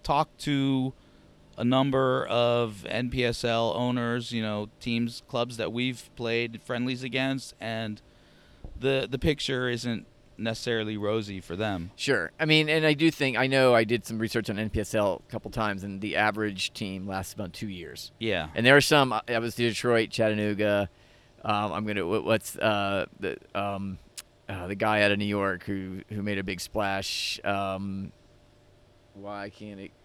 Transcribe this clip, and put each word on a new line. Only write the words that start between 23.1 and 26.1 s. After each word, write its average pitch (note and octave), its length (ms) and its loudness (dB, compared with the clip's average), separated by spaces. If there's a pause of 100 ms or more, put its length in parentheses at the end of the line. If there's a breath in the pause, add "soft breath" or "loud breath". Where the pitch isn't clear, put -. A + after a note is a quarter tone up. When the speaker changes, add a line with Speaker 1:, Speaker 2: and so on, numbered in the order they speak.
Speaker 2:
the, G2 180 -4 (160)
um, G2 440 -6 (500)
uh, F#2 180 -8
the F#2+ 100 -6
guy G#2+ 280 4
out G2+ 80 6
of G2+ 80 2
New G#2 60 -2
York G2 400 0
who, F#2+ 440 -6
who G#2 140 -6